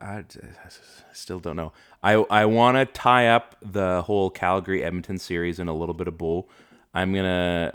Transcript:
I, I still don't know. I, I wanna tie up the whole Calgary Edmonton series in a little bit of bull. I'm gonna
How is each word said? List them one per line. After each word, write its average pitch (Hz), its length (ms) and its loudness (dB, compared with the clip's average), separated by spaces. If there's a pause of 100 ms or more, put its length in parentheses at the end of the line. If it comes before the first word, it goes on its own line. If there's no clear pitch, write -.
I, 101 180 -12
I - 500 -20 (440)
still - 260 -12
don't 85 180 -10
know. 80 160 -8 (300)
I, 104 120 4
I 107 320 4
wanna 123 400 4
tie 123 420 4
up 117 320 2
the 92 460 -2
whole 101 240 0
Calgary 90 520 -2
Edmonton 90 360 -6
series 85 400 -4
in 87 100 -6
a 80 60 -4
little 82 200 -4
bit 85 140 -6
of 82 80 -8
bull. 85 320 -4 (460)
I'm 92 180 -2
gonna 90 640 0